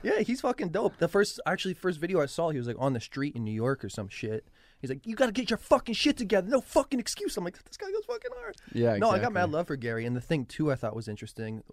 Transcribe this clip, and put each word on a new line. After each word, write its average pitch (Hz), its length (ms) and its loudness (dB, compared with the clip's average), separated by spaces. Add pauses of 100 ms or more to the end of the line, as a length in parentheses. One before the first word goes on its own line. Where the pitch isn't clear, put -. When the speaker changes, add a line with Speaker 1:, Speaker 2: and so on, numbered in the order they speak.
Speaker 1:
yeah, 427 160 4
he's 240 200 0
fucking 247 280 0
dope. 190 300 0
The 170 100 4
first, - 380 2
actually, 180 280 0
first 175 240 -2
video 170 220 2
I 143 60 4
saw, 165 240 0
he 147 80 -2
was, 120 100 -2
like, 117 100 -4
on 135 140 2
the 117 80 0
street 139 340 -4
in 120 80 -4
New 107 80 -2
York 117 340 0
or 101 40 -6
some 101 200 -6
shit. 110 380 -6 (340)
He's 127 100 -6
like, 135 140 -8
"You 220 120 -6
gotta 254 160 4
get 226 180 -2
your 226 60 2
fucking 254 400 2
shit 285 200 2
together. 190 320 2
No 262 120 4
fucking 269 400 2
excuse." - 360 -6
I'm 190 60 -2
like, 175 220 -6
"This - 120 -18
guy 392 140 -8
goes 427 140 -4
fucking 480 340 -6
hard." 440 160 -12 (180)
Speaker 2:
Yeah, 117 260 4
Speaker 1:
No, 220 100 6
I 208 40 6
got 185 40 4
Speaker 2:
exactly. 208 180 0
Speaker 1:
mad 180 160 2
love 170 160 0
for 151 100 -4
Gary. 117 300 -4
And 123 80 -2
the 123 60 -2
thing, 147 240 0
too, 151 260 -2
I 131 60 2
thought 110 180 -4
was 110 140 -8
interesting 110 640 -8